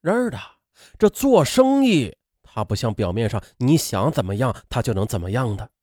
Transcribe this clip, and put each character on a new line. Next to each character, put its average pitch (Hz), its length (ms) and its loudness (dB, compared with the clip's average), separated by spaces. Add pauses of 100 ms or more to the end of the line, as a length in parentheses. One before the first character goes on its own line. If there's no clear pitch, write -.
然 180 140 -2
而 240 160 -2
的， - 80 -12 (580)
这 214 140 4
做 233 340 4
生 269 400 4
意， 151 320 2 (240)
他 - 220 -8
不 104 120 -2
像 113 160 -2
表 95 220 -2
面 110 160 -2
上 107 100 -4 (180)
你 139 200 4
想 113 340 -2
怎 113 140 -4
么 98 120 -6
样， 107 180 -2 (120)
他 120 140 -4
就 113 140 -4
能 98 100 -2
怎 98 160 -6
么 87 80 -8
样 113 260 -4
的。 110 140 -12 (120)